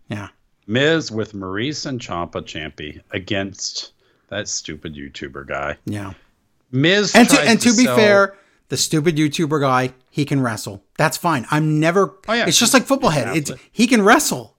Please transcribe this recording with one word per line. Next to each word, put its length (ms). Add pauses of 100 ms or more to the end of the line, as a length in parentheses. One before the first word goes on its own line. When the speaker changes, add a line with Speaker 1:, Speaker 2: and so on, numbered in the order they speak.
Speaker 1:
Yeah. 200 (400)
Speaker 2:
Miz 420
with 240
Maurice 500
and 160
Ciampa 420
Ciampi 580 (100)
against 800 (380)
that 180
stupid 480
YouTuber 540
guy. 360
Speaker 1:
Yeah. 280 (600)
Speaker 2:
Miz 420
Speaker 1:
And 140
to, 80
Speaker 2:
tries 120
Speaker 1:
and 140
Speaker 2:
to 80
Speaker 1:
to 60
be 80
Speaker 2:
sell 120
Speaker 1:
fair, 400 (320)
the 80
stupid 400
YouTuber 440
guy, 320 (180)
he 140
can 160
wrestle. 440 (120)
That's 200
fine. 340
I'm 300
never, 340 (140)
Speaker 2:
Oh, 60
yeah. 120
Speaker 1:
it's 120
just 160
like 100
Speaker 2:
He's 60
an 80
Speaker 1:
Footballhead. 380
It's, 140
Speaker 2:
athlete. 220
Speaker 1:
he 140
can 160
wrestle. 560